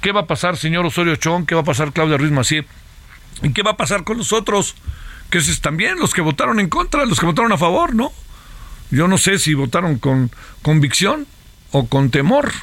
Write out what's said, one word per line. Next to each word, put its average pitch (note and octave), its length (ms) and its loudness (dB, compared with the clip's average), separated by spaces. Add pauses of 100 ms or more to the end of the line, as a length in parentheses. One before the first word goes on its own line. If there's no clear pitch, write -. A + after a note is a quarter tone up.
¿Qué G3 100 -2
va G3+ 100 0
a D#3 60 -4
pasar, F3 300 -2
señor E3+ 300 0
Osorio E3+ 300 0
Chong? E3+ 280 0
¿Qué E3+ 100 -2
va E3 60 4
a C#3+ 40 0
pasar, D3 280 0
Claudia D#3+ 240 2
Ruiz D3 160 2
Massieu? D3 320 0 (800)
¿Y D3+ 100 0
qué G3+ 100 0
va G#3+ 100 2
a G#3+ 40 -2
pasar G#3+ 280 -2
con A3 120 -4
los G#3 160 -4
otros? G#3 440 0 (520)
Que - 80 -2
esos D#3+ 240 0
también, G3 380 -2
los C4 160 0
que F3+ 80 0
votaron G#3+ 380 0
en F3+ 100 0
contra, D4+ 340 0
los A3+ 160 0
que E3+ 60 2
votaron G#3 260 2
a F3 60 2
favor, G3+ 360 2
¿no? A#3 160 0 (800)
Yo D3+ 160 2
no F#3+ 120 4
sé - 200 2
si D#3+ 140 0
votaron D3 460 0
con C3 320 2 (320)
convicción D#3 640 2 (460)
o C3+ 140 2
con C3+ 240 2
temor G3 400 2 (120)